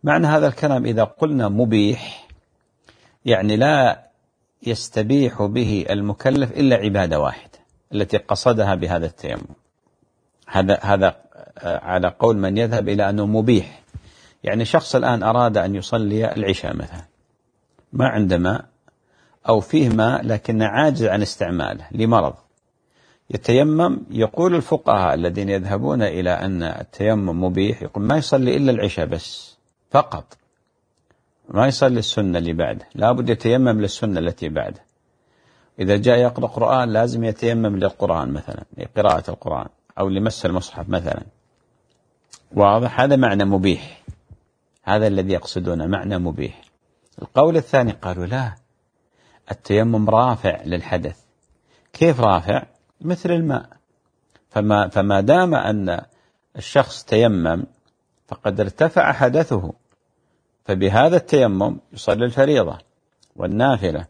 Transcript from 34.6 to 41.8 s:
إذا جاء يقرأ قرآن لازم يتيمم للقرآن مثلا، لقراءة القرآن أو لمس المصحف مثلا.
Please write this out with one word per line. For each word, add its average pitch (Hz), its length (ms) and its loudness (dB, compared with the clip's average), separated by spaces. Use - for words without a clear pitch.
إذا 98 180 2
جاء 120 200 4
يقرأ 123 300 0
قرآن 120 420 0
لازم 113 340 0
يتيمم 113 520 -2
للقرآن 87 580 -2
مثلا، - 300 -10
لقراءة 92 520 0
القرآن 69 380 -8
أو 98 100 0
لمس 101 360 -2
المصحف 90 440 -6
مثلا. 87 340 -4